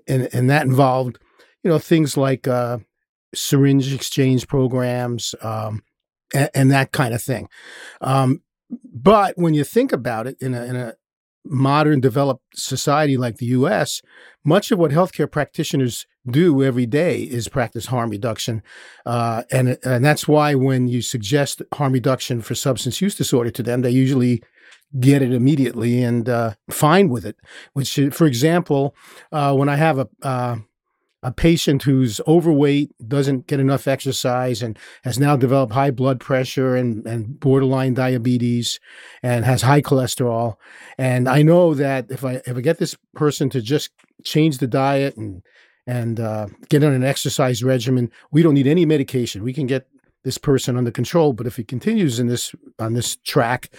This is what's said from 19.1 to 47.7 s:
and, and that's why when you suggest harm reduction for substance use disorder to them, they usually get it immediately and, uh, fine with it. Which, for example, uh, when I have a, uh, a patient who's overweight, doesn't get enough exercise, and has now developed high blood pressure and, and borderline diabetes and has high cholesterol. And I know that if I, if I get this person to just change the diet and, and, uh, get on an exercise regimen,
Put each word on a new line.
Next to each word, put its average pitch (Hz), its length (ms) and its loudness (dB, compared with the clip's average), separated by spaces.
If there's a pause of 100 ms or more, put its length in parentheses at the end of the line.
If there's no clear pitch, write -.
and, 127 340 0
and 127 200 0
that's 151 240 0
why 147 260 4
when 131 320 2
you 120 160 -2
suggest 127 580 -4 (140)
harm 135 180 -2
reduction 127 480 -2
for 117 140 -8
substance 127 460 -4
use 196 160 -2
disorder 120 340 0
to 117 140 -6
them, 123 180 -2
they 123 80 0
usually 127 540 2 (560)
get 139 220 6
it 123 100 0
immediately 123 720 2
and, 117 240 0
uh, 117 260 -2 (160)
fine 170 380 4
with 120 180 -4
it. 107 80 -12 (380)
Which, 139 260 -6 (140)
for 170 140 2
example, 143 680 0 (380)
uh, 143 240 0
when 143 120 2
I 143 60 0
have 151 240 2
a, 131 100 -4 (140)
uh, 123 360 -4 (680)
a 123 60 -6
patient 156 520 2
who's 131 440 0
overweight, 147 640 4 (180)
doesn't 135 380 -2
get 147 120 -4
enough 135 300 0
exercise, 127 720 -2
and 110 180 -8 (260)
has 120 140 -4
now 143 180 4
developed 131 360 2
high 139 180 2
blood 127 300 -2
pressure 131 560 -2
and, 117 300 -4
and 113 340 -8
borderline 131 540 2
diabetes 120 840 -2 (440)
and 120 240 0
has 127 160 2
high 143 180 4
cholesterol. 120 760 -2 (420)
And 127 280 0
I 131 140 4
know 165 320 6
that 135 380 -2
if 131 160 -8
I, 127 180 -6
if 123 140 -8
I - 20 -6
get 156 160 0
this - 180 -4 (200)
person 147 340 0
to 127 140 -4
just 131 260 -2 (340)
change 151 360 0
the 143 80 -2
diet 139 500 0
and, 98 260 -10 (440)
and, 117 340 -4
uh, 107 280 -4 (200)
get 147 160 4
on 147 80 4
an 127 120 0
exercise 131 600 -2
regimen, 127 460 0 (200)